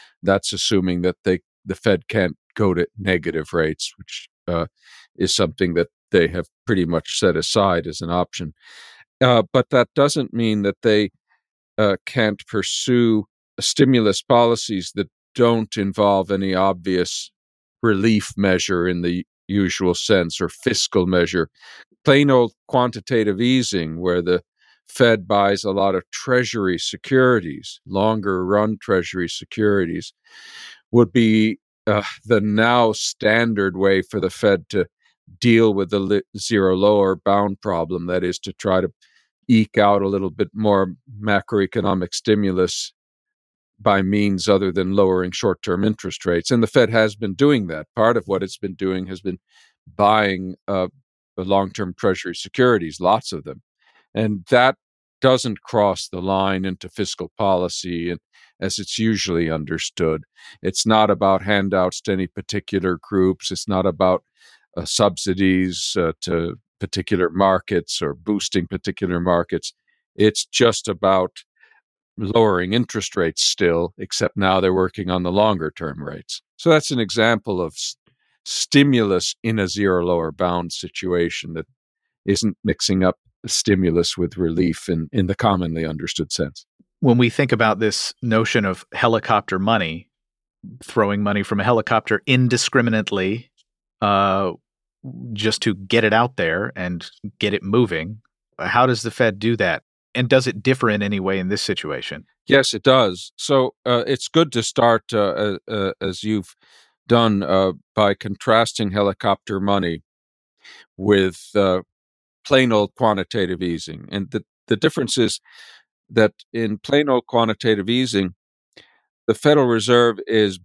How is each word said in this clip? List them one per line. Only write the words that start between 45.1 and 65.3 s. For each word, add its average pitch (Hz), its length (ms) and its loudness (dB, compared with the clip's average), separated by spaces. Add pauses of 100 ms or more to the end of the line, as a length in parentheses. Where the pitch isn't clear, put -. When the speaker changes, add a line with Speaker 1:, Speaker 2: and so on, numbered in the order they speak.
Speaker 1:
short-term 95 520 -2
interest 104 400 -4
rates. 85 260 0
And 120 120 2
the 113 40 2
Fed 113 240 2
has 110 260 0
been 104 180 -6
doing 135 320 2
that. 78 200 -10 (100)
Part 117 200 2
of 110 100 -4
what 95 160 -2
it's 95 160 -10
been 95 160 -8
doing 92 320 -4
has 92 140 -14
been 92 180 -8 (580)
buying, 101 580 2 (140)
uh, 92 200 -2 (480)
the 92 80 -6
long-term 98 540 -2
treasury 92 360 -4
securities, 98 640 0
lots 95 320 0
of 76 120 -10
them. 71 180 -16 (520)
And 104 360 -2
that 127 260 4 (440)
doesn't 127 420 2
cross 101 460 0
the 90 120 -10
line 95 440 0
into 92 240 -8
fiscal - 480 -8
policy 90 760 -2
and, 87 100 -8 (400)
as 95 180 -6
it's - 200 -8
usually 95 520 0
understood. 78 720 -4 (400)
It's - 240 -4
not 110 240 4
about 95 320 2
handouts 95 600 0
to 104 100 -4
any 92 160 -4
particular 95 760 -4
groups. 95 480 0
It's - 160 -10
not 95 200 0
about, 92 360 0 (540)
uh, 85 80 -8
subsidies, 92 1120 0